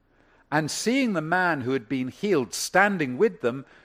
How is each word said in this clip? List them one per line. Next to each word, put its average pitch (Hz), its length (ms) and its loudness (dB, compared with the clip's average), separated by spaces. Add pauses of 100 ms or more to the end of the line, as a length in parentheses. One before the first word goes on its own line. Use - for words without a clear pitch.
(500)
And 151 200 -2
seeing 247 420 0
the 170 80 0
man 165 400 0
who 123 120 -2
had 131 140 -2
been 131 220 -4
healed 151 460 0
standing 180 640 2
with 196 240 0
them, 127 240 -2 (180)